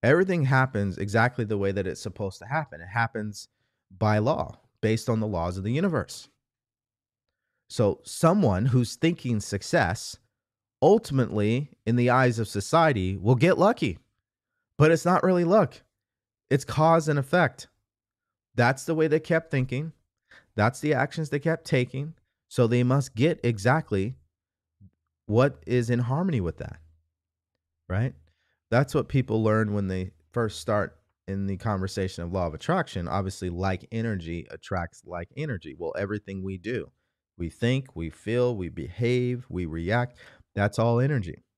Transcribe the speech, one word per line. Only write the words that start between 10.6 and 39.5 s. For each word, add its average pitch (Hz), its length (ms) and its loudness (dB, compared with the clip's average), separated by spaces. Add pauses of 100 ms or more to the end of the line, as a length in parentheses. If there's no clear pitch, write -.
ultimately, 135 920 2 (160)
in 117 100 2
the 120 140 4
eyes 123 280 4
of 110 100 -4
society, 101 680 2
will 101 200 4
get 165 220 4
lucky. 170 400 2 (800)
But 156 120 8
it's 165 140 2
not 175 180 4
really 180 220 4
luck. 180 360 2 (720)
It's 135 140 2
cause 160 420 2
and 147 120 0
effect. 151 500 0 (880)
That's 123 280 2
the 165 120 0
way 160 100 4
they 156 140 2
kept 165 320 -2
thinking. 135 400 -4 (640)
That's 107 240 2
the 151 140 2
actions 139 360 -2
they 160 80 -2
kept 160 260 -2
taking. 139 500 -2 (340)
So 123 180 2
they 123 160 4
must 131 320 2
get 147 300 2
exactly 117 720 0 (1080)
what 123 400 2
is 120 220 0
in 120 120 2
harmony 135 400 -2
with 85 180 -4
that, - 220 -12 (1080)
right? 107 260 -2 (560)
That's 135 240 2
what 131 140 0
people 117 340 0
learn 107 300 2
when 101 160 -2
they 92 240 -4 (200)
first 113 280 -4
start 104 380 -2 (300)
in 98 180 -4
the 95 120 -4
conversation 95 680 -4
of 87 80 -8
law 92 140 -2
of 78 80 -6
attraction. 101 540 -4
Obviously, 95 420 -4
like 92 420 -4
energy 92 580 -6
attracts - 560 -10
like 87 300 -10
energy. 113 420 -10
Well, 82 180 -8
everything 98 460 -6
we 95 160 -8
do, 95 320 -8 (460)
we 85 140 -6
think, 131 440 -2
we 82 160 -8
feel, 120 460 -2
we 90 120 -6
behave, 123 800 -2
we 90 180 -4